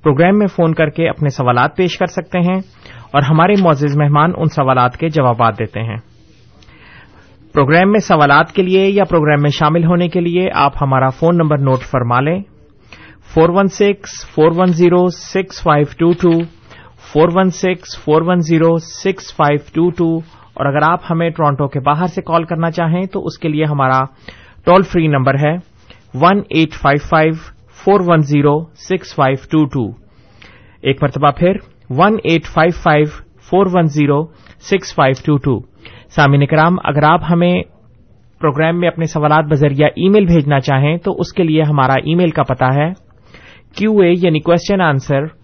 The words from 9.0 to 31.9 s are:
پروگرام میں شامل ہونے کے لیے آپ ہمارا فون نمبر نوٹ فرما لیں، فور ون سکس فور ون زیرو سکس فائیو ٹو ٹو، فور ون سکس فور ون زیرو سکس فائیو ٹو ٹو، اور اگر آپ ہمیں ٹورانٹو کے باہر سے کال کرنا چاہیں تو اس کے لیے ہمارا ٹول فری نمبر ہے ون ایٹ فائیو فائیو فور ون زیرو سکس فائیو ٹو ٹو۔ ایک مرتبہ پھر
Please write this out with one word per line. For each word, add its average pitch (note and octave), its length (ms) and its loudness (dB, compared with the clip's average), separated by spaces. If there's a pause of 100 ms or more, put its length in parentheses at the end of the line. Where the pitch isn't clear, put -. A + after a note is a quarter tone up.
پروگرام D3+ 380 0
میں D3 80 2
شامل D#3+ 340 0
ہونے F3 240 2
کے F3+ 120 -2
لیے F3 340 -2
آپ C#3+ 260 0
ہمارا C3+ 280 0
فون E3 280 0
نمبر D#3 220 0
نوٹ C3 240 0
فرما B2 380 -2
لیں، E3 220 -4 (920)
فور D#3+ 140 4
ون F#3+ 200 2
سکس - 580 -2
فور D#3 300 2
ون F#3 100 2
زیرو F3+ 420 2
سکس - 540 -8
فائیو D3 240 2 (120)
ٹو E3 140 2
ٹو، E3+ 280 2 (720)
فور D#3 220 4
ون F#3 160 2
سکس F#3 480 -6
فور D3+ 240 0
ون F3+ 180 0
زیرو E3 380 2
سکس - 560 -8
فائیو D3 240 0 (140)
ٹو E3+ 180 0
ٹو، E3 300 -2 (340)
اور - 120 -4
اگر C#3+ 160 0
آپ E3 180 0 (100)
ہمیں E3+ 200 -2
ٹورانٹو D3 380 -2
کے C#3 120 -6
باہر D3 260 0
سے F3+ 160 -8
کال E3 220 -2
کرنا E3 260 -4
چاہیں E3+ 360 -2
تو F#3 200 -8
اس D#3+ 120 -10
کے E3 100 -6
لیے D3+ 160 -2
ہمارا C3+ 400 0 (600)
ٹول F3+ 180 6
فری E3+ 240 -2
نمبر C3+ 280 0
ہے D3 220 0 (580)
ون F3+ 360 2
ایٹ D#3 240 0
فائیو C#3+ 340 -2
فائیو D#3+ 240 2 (520)
فور G3 220 4
ون E3 140 4
زیرو D3 440 2 (100)
سکس - 400 -8
فائیو C3+ 220 0 (140)
ٹو D#3 140 2
ٹو۔ C3+ 260 -4 (920)
ایک C3+ 200 -2
مرتبہ C#3+ 280 0
پھر F3 220 0 (380)